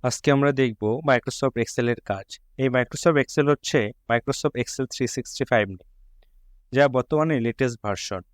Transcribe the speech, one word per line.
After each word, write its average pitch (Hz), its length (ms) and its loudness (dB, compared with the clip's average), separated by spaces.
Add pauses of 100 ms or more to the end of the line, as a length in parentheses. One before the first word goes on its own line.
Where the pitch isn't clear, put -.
আজকে 127 300 0
আমরা 143 200 4
দেখব 120 540 0
Microsoft 131 500 0
Excel-এর 120 440 -2
কাজ। - 400 -8 (160)
এই 135 120 0
Microsoft 127 540 2
Excel 143 280 0
হচ্ছে 123 400 0 (180)
Microsoft 120 540 -2
Excel 131 240 -6
থ্রি - 200 -6
সিক্সটি - 380 -6
ফাইভ 110 240 2
নিয়ে, 95 180 -14 (840)
যা 139 160 4
বর্তমানে 147 520 0
লেটেস্ট 117 420 -2
ভার্সন। 98 380 -6 (140)